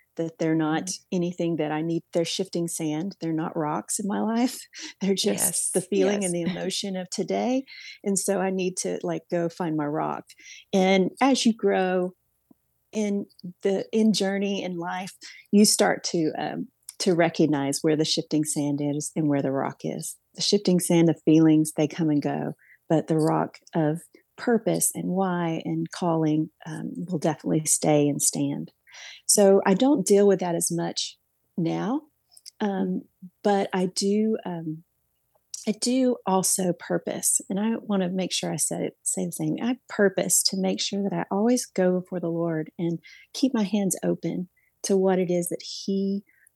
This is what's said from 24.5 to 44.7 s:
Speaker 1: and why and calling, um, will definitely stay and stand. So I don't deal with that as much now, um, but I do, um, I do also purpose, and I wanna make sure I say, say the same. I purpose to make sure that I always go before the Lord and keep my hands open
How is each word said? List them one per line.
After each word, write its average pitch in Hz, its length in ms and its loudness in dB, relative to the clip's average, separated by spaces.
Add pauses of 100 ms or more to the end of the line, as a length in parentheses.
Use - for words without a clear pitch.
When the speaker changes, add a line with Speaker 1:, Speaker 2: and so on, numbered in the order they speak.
Speaker 1:
and 170 160 -6
why 175 540 -2
and 165 280 -4
calling, 160 580 0 (160)
um, 160 260 -10 (160)
will 175 120 -4
definitely 160 460 0
stay 147 440 2
and 143 120 -2
stand. 143 500 -2 (560)
So 196 380 6
I 196 100 4
don't 254 300 2
deal 202 220 6
with 190 120 4
that 175 160 -2
as 170 160 -2
much 170 460 -4 (400)
now, 170 440 -2 (580)
um, 190 440 -2 (400)
but 202 300 2
I 185 120 2
do, 208 600 0
um, 165 380 -8 (840)
I 220 40 0
do 247 540 2
also 185 480 2
purpose, - 640 -2 (100)
and 190 100 0
I 220 200 0
wanna 190 300 0
make 185 240 -4
sure 175 180 -4
I 170 40 -4
say, 170 360 -2 (120)
say - 220 -4
the 170 60 -6
same. 156 300 -4
I 247 160 -2 (100)
purpose - 560 2
to - 140 -2
make 190 240 0
sure 202 220 -4
that 196 100 -2
I 170 200 -2
always 233 320 2
go 180 340 2
before 180 200 -6
the 170 100 -4
Lord 165 500 -2
and 170 200 -2 (340)
keep 262 200 0
my 220 100 0
hands 196 400 0
open 175 460 -2 (340)